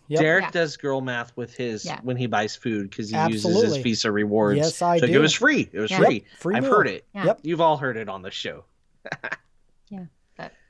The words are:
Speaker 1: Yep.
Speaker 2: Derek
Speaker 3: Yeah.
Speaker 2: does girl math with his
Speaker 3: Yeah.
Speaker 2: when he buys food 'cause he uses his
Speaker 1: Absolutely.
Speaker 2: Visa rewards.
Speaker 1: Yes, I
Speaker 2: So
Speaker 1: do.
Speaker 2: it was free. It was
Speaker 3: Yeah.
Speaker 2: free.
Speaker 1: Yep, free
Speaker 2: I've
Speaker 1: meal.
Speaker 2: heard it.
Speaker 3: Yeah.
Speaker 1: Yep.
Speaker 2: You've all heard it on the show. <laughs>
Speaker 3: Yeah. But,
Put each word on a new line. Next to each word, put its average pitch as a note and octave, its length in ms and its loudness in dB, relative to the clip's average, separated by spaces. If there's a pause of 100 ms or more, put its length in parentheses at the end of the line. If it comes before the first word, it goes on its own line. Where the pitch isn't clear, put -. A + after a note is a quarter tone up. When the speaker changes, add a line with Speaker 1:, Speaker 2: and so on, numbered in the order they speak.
Speaker 1:
Yep. D3+ 140 2
Speaker 2:
Derek E3 220 4
Speaker 3:
Yeah. D#3+ 80 -8
Speaker 2:
does E3 260 -2
girl C3+ 240 -2
math A#2+ 340 -6
with A#2 200 -10
his A2+ 300 -6
Speaker 3:
Yeah. D#3 180 -10
Speaker 2:
when B2 120 -4
he B2 120 -2
buys G#2+ 280 -2
food G#2 400 -4
'cause G#2+ 140 -8
he A#2 80 -4
uses A2 260 0
his A2 120 2
Speaker 1:
Absolutely. E3 280 2
Speaker 2:
Visa A2+ 280 0
rewards. G#2 460 2
Speaker 1:
Yes, D#3 240 0
I F3 180 4
Speaker 2:
So B2+ 80 4
Speaker 1:
do. E3 60 2
Speaker 2:
it G3 40 6
was D#3 160 6
free. B3+ 380 2
It F2+ 80 -8
was G#2+ 120 -2
Speaker 3:
Yeah. F#3+ 80 0
Speaker 2:
free. C3+ 160 6
Speaker 1:
Yep, G2 120 -8 (100)
free F#3+ 180 -4
Speaker 2:
I've B3+ 80 0
Speaker 1:
meal. C4+ 80 -2
Speaker 2:
heard G3+ 160 4
it. F#2+ 180 -8 (100)
Speaker 3:
Yeah. F#3+ 120 -4
Speaker 1:
Yep. A3 160 2
Speaker 2:
You've D#3+ 180 -2
all D#3 160 4
heard C3 200 -4
it A2 120 -8
on F#2+ 120 -10
the F#2+ 100 -12
show. - 340 -10 (400)
<laughs> - 180 -12 (680)
Speaker 3:
Yeah. F#3+ 160 -14 (320)
But, - 140 -16 (180)